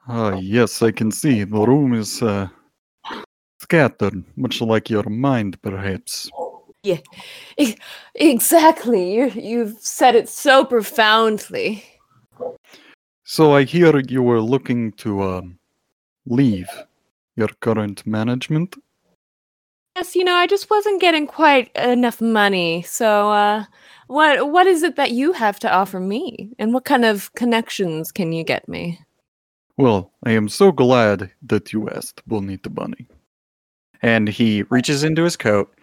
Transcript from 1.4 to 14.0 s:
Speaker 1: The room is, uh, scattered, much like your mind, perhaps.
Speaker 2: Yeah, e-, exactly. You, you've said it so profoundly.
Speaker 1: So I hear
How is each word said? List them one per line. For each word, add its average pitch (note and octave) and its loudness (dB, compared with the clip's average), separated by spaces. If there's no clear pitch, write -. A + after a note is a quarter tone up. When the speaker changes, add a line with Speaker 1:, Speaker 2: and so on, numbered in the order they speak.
Speaker 1:
The G#2 -4
room B2+ 4
is, A2 -6
uh, G2+ -2
scattered, G#2 0
much - -6
like A2 0
your G#2+ -2
mind, A2+ -2
perhaps. F#2+ -10
Speaker 2:
Yeah, F#3 -2
e-, B3 0
exactly. C4+ 4
You, B3 2
you've A3 -4
said B3+ 2
it - 2
so C4+ 4
profoundly. G#3+ 0
Speaker 1:
So D3+ 4
I C#3+ 6
hear D#3 4